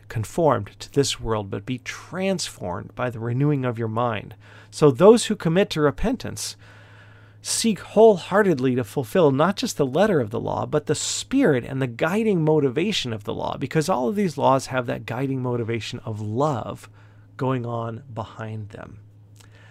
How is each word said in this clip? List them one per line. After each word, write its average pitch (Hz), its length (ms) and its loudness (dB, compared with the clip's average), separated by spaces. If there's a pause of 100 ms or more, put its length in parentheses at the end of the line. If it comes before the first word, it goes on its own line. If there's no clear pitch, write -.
conformed 113 720 -2
to - 120 -16
this 135 280 0
world, 107 320 -4
but 101 140 -8
be 127 140 -6
transformed - 1160 -6
by 123 140 -2
the 113 100 -8
renewing 131 460 0
of 120 120 -4
your 113 120 -4
mind." 113 440 -4 (380)
So 147 180 6
those 185 360 8
who 214 100 -2
commit 175 360 0
to 156 100 -2
repentance 147 760 -2 (840)
seek - 380 -2
wholeheartedly 180 960 4
to 123 100 0
fulfill 147 480 2
not 160 260 2
just - 200 -6
the 147 80 0
letter 165 340 2
of 107 120 -2
the 123 80 -4
law, 104 260 -4
but 147 220 -2
the 147 80 0
spirit 202 680 0
and 131 160 -8
the 135 60 0
guiding 170 580 0
motivation 151 720 0
of 107 120 -10
the 110 80 -6
law, 90 240 -6
because 143 300 -2
all 233 200 0
of 214 80 -2
these 196 200 0
laws 131 320 2
have 127 200 -4
that 123 180 -6
guiding 131 380 -4
motivation 117 560 -4
of 107 200 -8
love 113 680 -4 (480)
going 131 280 -2
on 117 360 -6 (100)
behind 110 580 -10
them. - 280 -16 (720)